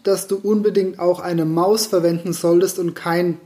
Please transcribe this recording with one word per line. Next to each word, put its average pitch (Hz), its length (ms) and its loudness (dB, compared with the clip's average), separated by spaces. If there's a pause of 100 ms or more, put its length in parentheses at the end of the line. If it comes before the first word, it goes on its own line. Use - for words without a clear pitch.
dass 190 240 0
du 196 160 -2
unbedingt 202 560 0
auch 175 220 0
eine 170 240 -2
Maus 185 420 2
verwenden 170 460 0
solltest 175 480 2
und 170 140 -4
kein 175 520 -2